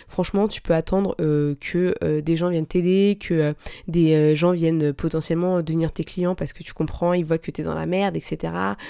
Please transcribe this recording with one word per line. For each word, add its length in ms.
Franchement, 400
tu 140
peux 140
attendre, 460
euh, 380
que, 440
euh, 180
des 140
gens 140
viennent 180
t'aider, 520
que, 140
euh, 200
des, 260
euh, 220
gens 160
viennent 420
potentiellement 720
devenir 280
tes 120
clients 320
parce 180
que 80
tu 120
comprends, 400
ils 120
voient 140
que 100
t'es 140
dans 100
la 140
merde, 280
et 60
cetera. 560